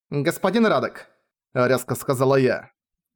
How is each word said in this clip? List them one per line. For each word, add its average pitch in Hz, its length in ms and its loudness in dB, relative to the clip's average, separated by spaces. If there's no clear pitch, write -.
«Господин 175 560 0
Радек», 135 420 -2
резко 123 420 0
сказала 131 400 0
я, 127 360 0